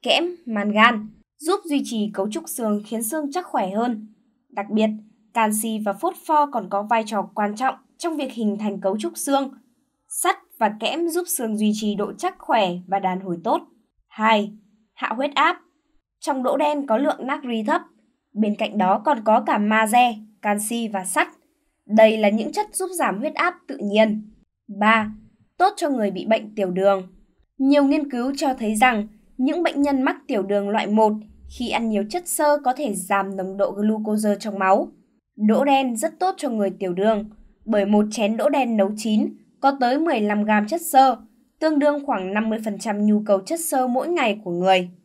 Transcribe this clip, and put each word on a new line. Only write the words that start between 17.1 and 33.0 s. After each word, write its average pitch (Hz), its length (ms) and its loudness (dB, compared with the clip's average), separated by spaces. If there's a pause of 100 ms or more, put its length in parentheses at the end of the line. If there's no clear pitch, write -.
natri 254 400 -4
thấp. 320 160 0 (520)
Bên 208 240 0
cạnh 214 200 -4
đó 196 260 2
còn 294 200 2
có 220 220 4
cả 285 120 0
magie, 220 560 4 (280)
canxi 208 460 -2
và 190 160 -6
sắt. 302 240 -2 (580)
Đây 220 320 6
là 214 100 4
những 233 240 0
chất 415 200 -2
giúp 370 160 -6 (100)
giảm 208 200 0
huyết 285 160 -4
áp 349 200 0 (140)
tự 226 80 -10
nhiên. 214 540 2 (500)
Ba. 214 320 4 (460)
Tốt 381 180 4
cho 339 120 -2
người 226 220 0
bị 185 160 -8
bệnh 220 280 0
tiểu 190 160 -2
đường. 190 320 2 (560)
Nhiều 277 260 4
nghiên 277 260 0
cứu 247 260 -4
cho 277 180 -2
thấy 220 200 -4
rằng 214 320 2 (300)
những 294 260 0
bệnh 285 200 0
nhân 277 200 2
mắc 311 140 0 (120)
tiểu 226 140 -2
đường 202 260 -2
loại 214 180 -2
một 214 260 4 (460)
khi 240 120 -6
ăn 226 180 -2
nhiều 208 220 0
chất 359 180 -6
xơ 294 360 2
có 254 80 2
thể 262 220 -4
giảm 196 420 -2